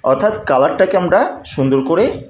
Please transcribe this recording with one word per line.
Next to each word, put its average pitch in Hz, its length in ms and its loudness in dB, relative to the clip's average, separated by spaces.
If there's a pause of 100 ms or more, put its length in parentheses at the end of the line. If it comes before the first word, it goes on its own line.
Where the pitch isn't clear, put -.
অর্থাৎ 135 300 0 (160)
কালারটাকে 147 480 2
আমরা 180 220 2 (340)
সুন্দর 135 260 2 (100)
করে 180 140 2 (260)